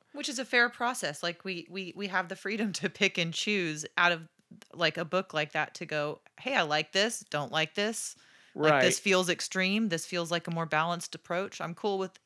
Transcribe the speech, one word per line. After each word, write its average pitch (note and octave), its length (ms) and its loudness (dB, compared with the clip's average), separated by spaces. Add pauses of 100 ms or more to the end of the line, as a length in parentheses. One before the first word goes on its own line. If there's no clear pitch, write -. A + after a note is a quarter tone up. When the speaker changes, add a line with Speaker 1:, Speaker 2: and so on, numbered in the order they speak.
(120)
Speaker 1:
Which C#4+ 160 -8
is B3+ 100 -6
a C4 60 -4
fair A#3+ 240 4
process. A#3 540 -4
Like, E3+ 220 -6
we, F3+ 260 -8
we, F3+ 260 -8
we G3+ 120 -6
have F#3 200 0
the F#3 80 -8
freedom G3+ 380 -4
to F#3+ 160 -2
pick F#3+ 280 2
and E3 140 0
choose E3 540 -2 (100)
out F3 160 6
of, E3 100 -4 (520)
like, D#3+ 220 2
a E3 80 -2
book F3+ 300 -2
like D3+ 180 0
that D3+ 240 -2
to E3+ 100 -10
go, D3+ 340 -4 (200)
"Hey, C4 160 -4
I G3 60 4
like D3+ 300 0
this, G#3+ 280 2 (100)
don't D3 220 -4
like D#3 220 0
this. G#3+ 420 -2 (380)
Like, D3 280 6
this F3 140 6
Speaker 2:
Right. - 80 -6
Speaker 1:
feels F#3 240 6
extreme. F#3+ 600 0
This E3 160 -2
feels E3+ 280 -2
like E3+ 160 -2
a - 20 -4
more E3 160 -2
balanced D#3+ 480 0
approach. F3+ 460 -6
I'm E3 140 -6
cool G3 240 -2
with," F#3 280 -6